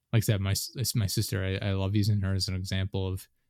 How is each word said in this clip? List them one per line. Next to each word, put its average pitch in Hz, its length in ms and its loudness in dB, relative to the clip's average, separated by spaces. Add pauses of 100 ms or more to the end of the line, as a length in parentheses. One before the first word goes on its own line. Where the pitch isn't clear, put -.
(140)
like 113 80 6
I - 40 2
said, 101 160 2
my 98 100 0
s-, - 440 -2
my 98 120 2
sister, 101 360 -2 (180)
I, 101 80 -2
I 98 40 2
love 95 220 0
using 104 260 4
her 95 140 0
as 92 120 0
an 92 80 -4
example 95 520 -2
of 95 200 -6 (220)